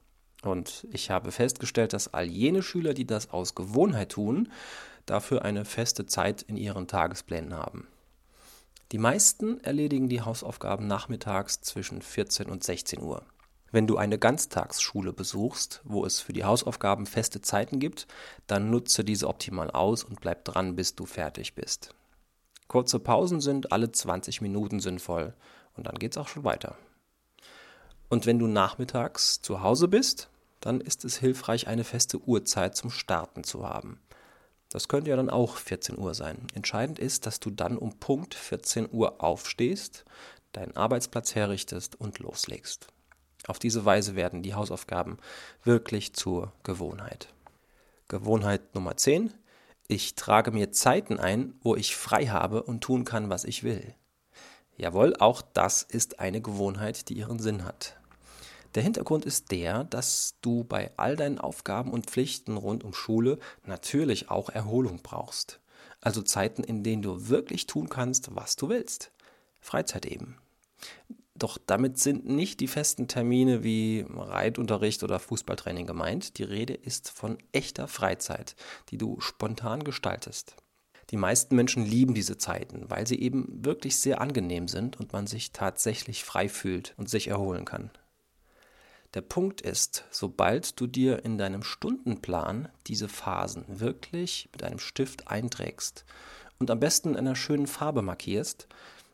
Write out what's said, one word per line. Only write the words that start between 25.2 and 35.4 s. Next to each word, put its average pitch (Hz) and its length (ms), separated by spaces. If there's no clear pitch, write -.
und 120 120
dann - 120
geht's 117 180
auch 143 100
schon 147 160
weiter. - 340
Und 117 160
wenn 120 140
du 113 80
nachmittags 110 920
zu 95 200
Hause 165 280
bist, 226 400
dann 120 180
ist - 240
es - 140
hilfreich, 127 500
eine 113 160
feste - 380
Uhrzeit 98 540
zum - 140
Starten - 540
zu - 240
haben. - 320
Das - 200
könnte 147 200
ja 135 60
dann 131 140
auch 120 260